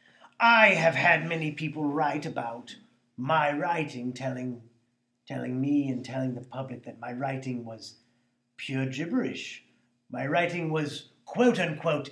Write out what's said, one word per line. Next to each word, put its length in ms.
I 280
have 260
had 340
many 240
people 320
write 400
about 520
my 360
writing, 600
telling, 500
telling 340
me 280
and 160
telling 300
the 60
public 440
that 160
my 120
writing 520
was 300
pure 300
gibberish. 800
My 160
writing 440
was, 380
quote 340
unquote, 540